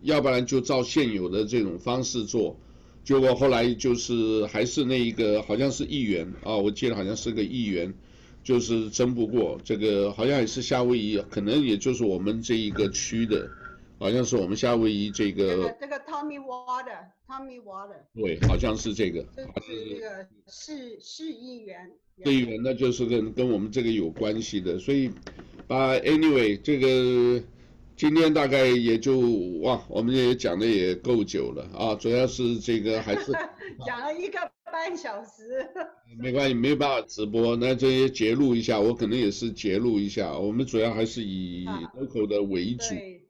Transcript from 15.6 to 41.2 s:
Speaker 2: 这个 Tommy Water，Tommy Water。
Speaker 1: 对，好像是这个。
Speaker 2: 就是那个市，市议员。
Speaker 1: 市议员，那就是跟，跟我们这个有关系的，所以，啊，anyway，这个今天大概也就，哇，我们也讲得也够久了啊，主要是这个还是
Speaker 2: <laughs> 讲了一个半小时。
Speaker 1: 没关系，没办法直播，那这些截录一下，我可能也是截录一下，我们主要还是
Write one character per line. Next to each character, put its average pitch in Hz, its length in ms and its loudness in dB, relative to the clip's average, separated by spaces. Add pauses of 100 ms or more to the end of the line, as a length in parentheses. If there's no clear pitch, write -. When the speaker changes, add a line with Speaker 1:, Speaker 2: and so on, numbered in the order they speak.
Speaker 2:
这 277 60 -10
个 277 120 -6
Tommy 294 400 -8
Water，Tommy 247 1200 -12
Water。 196 400 -16 (140)
Speaker 1:
对， 90 320 -4
好 117 100 4
像 117 180 0
是 113 160 -6
这 98 200 0
个。 82 100 -6
Speaker 2:
就 - 220 -14
是 - 500 -12
那 480 60 -12
个 294 260 -12 (220)
市， 247 520 -16
市 311 320 -14
议 240 280 -16
员。 180 320 -18 (320)
Speaker 1:
市 139 100 2
议 131 60 4
员， 113 240 -4
那 131 100 0
就 123 180 0
是 123 140 -2
跟， 113 280 0
跟 127 140 0
我 110 120 2
们 104 120 -4
这 123 120 0
个 113 80 2
有 95 180 0
关 107 320 -2
系 104 180 -4
的， 90 200 -2
所 139 120 -4
以， 135 200 2 (560)
啊， 131 260 2
anyway， 135 680 4
这 143 200 0
个 123 600 4 (580)
今 151 160 4
天 156 200 6
大 147 120 4
概 131 220 6
也 117 300 4
就， 131 220 4 (420)
哇， 120 260 0
我 - 140 -2
们 120 120 2
也 127 220 4
讲 95 240 -2
得 110 60 2
也 92 300 4
够 117 280 2
久 69 280 -4
了 69 220 -10
啊， 107 220 -2
主 110 140 -2
要 123 180 4
是 117 320 -2
这 113 220 0
个 110 200 0
还 107 140 -2
是 - 160 -6 (240)
Speaker 2:
<laughs> 370 320 -14
讲 240 140 -6
了 294 180 -4
一 370 80 -6
个 392 120 -8 (320)
半 330 260 -6
小 214 260 -10
时。 233 420 -8 (540)
Speaker 1:
没 123 140 -4
关 135 160 2
系， 127 40 2
没 127 220 2
办 139 140 0
法 123 180 -2
直 107 180 -6
播， 117 300 2
那 123 180 0
这 131 160 4
些 131 200 4
截 113 260 2
录 135 180 4
一 117 80 2
下， 110 200 0
我 117 120 4
可 117 140 -2
能 113 100 0
也 107 140 2
是 117 180 -6
截 101 280 -2
录 117 200 2
一 101 120 0
下， 90 280 -4
我 101 140 -2
们 123 140 0
主 123 120 -2
要 110 160 2
还 113 120 0
是 113 180 -6